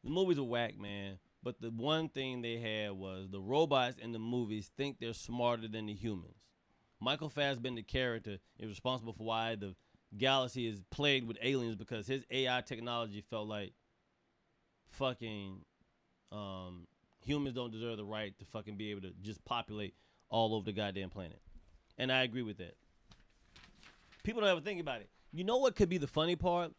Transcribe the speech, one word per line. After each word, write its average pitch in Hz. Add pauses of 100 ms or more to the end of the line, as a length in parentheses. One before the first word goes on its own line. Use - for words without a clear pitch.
The 123
movies 175
are 139
whack, 117
man. 101 (280)
But -
the 117
one 147
thing 131
they 117
had 107
was 95
the 98
robots 127
in 117
the 113
movies 110
think 139
they're 117
smarter 117
than 107
the 104
humans. 98 (640)
Michael 147
Fassbender 127
character 113 (200)
is 110
responsible 117
for 98
why 113
the 98 (420)
galaxy 127
is 104
plagued 135
with 104
aliens, 120
because 110
his 135
A 131
I 123
technology 117 (100)
felt 107
like 104 (1120)
fucking, 107 (680)
um, 92 (360)
humans 139
don't 123
deserve 110
the 104
right 104
to 98
fucking 104
be 104
able 98
to 90 (100)
just 104
populate 107 (340)
all 113
over 107
the 107
goddamn 98
planet. 90 (560)
And 127
I 131
agree 123
with 107
that. 87 (1500)
People 226
don't 202
ever 170
think 180
about 131
it. 98 (220)
You 170
know 233
what 262
could 185
be 185
the 143
funny 165
part? 175